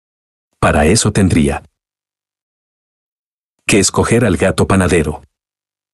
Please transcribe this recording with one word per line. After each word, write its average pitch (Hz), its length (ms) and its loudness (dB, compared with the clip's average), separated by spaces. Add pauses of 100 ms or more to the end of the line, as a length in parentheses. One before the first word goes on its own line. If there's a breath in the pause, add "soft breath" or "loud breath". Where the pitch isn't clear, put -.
(600)
Para 76 260 0
eso 104 260 2
tendría 80 500 0 (2000)
que 107 140 0
escoger 113 440 0
al 92 140 0
gato 92 280 -2
panadero 87 580 -2 (720)